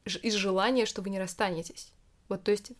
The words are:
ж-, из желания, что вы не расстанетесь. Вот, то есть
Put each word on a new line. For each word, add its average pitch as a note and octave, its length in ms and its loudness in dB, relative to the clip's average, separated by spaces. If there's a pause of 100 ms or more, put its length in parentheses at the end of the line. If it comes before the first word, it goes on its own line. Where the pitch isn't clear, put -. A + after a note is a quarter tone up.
ж-, - 160 -6
из G#3+ 120 2
желания, G3+ 520 4
что - 160 -6
вы G3 80 -4
не G3 80 -4
расстанетесь. F#3 720 -4 (360)
Вот, F#3+ 160 -4
то G#3 80 4
есть G#3 280 -2